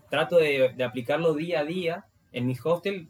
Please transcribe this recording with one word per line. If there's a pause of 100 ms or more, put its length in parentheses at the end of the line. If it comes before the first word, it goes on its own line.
(100)
trato
de,
de
aplicarlo
día
a
día (280)
en
mi
hostel,